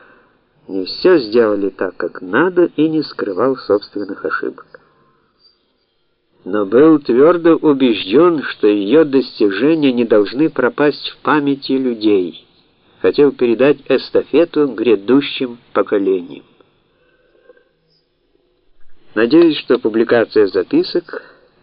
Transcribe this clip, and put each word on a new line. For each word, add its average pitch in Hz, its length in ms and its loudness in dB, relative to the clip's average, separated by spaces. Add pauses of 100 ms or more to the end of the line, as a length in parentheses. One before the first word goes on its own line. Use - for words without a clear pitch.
(680)
не 95 160 -6
всё 175 340 2
сделали 107 520 0
так, 95 260 -8
как - 260 -10
надо, 165 440 0 (100)
и 156 140 0
не 156 120 -2
скрывал 104 540 -4
собственных 101 720 -6
ошибок. - 560 -10 (1600)
Но 101 220 -4
был 147 340 4
твёрдо 160 560 2
убеждён, 135 880 0
что - 240 -4
её 104 380 2
достижения 131 880 0
не 120 100 -2
должны 110 460 0
пропасть 139 640 -2
в - 120 -20
памяти 139 480 -2
людей. 107 760 -2 (560)
Хотел 135 300 2
передать 127 460 0 (100)
эстафету 139 800 0
грядущим 120 880 -2 (140)
поколениям. 95 720 -2 (2750)
Надеюсь, 147 440 4
что 123 200 0
публикация 110 680 0
записок - 760 -4 (400)